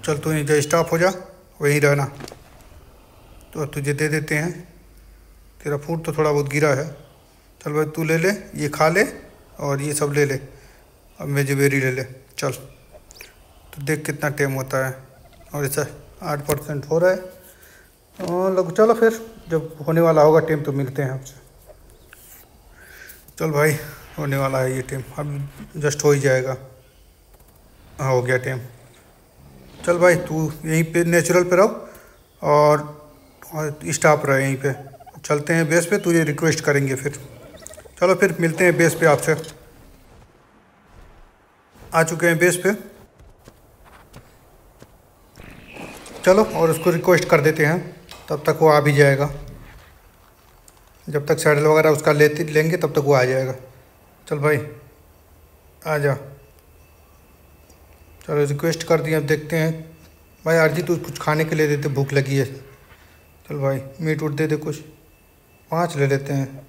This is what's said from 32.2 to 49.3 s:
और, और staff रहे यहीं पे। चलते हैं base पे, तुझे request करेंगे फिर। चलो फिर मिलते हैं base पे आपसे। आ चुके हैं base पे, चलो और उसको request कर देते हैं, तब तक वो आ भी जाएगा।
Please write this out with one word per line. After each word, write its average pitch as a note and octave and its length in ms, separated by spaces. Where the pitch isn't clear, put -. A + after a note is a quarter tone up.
और, D3+ 360
और D#3 340
staff D3+ 380
रहे C3+ 160
यहीं C3+ 160
पे। C#3 140
चलते D3+ 360
हैं E3 140
base E3+ 180
पे, G#3 120
तुझे E3+ 260
request D3+ 400
करेंगे C#3 300
फिर। C#3 240
चलो F3+ 140
फिर F3+ 260
मिलते E3+ 240
हैं E3+ 120
base E3 180
पे E3 120
आपसे। D3+ 300
आ E3 80
चुके E3 240
हैं E3 120
base F3 180
पे, F#3+ 160
चलो G3 200
और E3 260
उसको D#3+ 200
request E3+ 380
कर D#3+ 120
देते D3+ 260
हैं, E3 120
तब D3 180
तक D#3 140
वो D#3+ 80
आ D3 120
भी D3 120
जाएगा। C#3+ 380